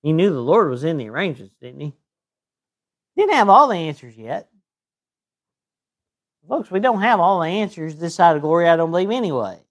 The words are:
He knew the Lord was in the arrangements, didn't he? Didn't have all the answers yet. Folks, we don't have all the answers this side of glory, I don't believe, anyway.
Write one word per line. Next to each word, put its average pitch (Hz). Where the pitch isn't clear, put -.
He 151
knew 180
the 131
Lord 170
was 127
in 160
the 117
arrangements, 143
didn't 127
he? 147
Didn't 392
have 220
all 247
the 196
answers 143
yet. 113
Folks, 254
we 190
don't 226
have 220
all 180
the 160
answers 175
this 165
side 170
of 147
glory, 165
I 170
don't 165
believe, 185
anyway. 131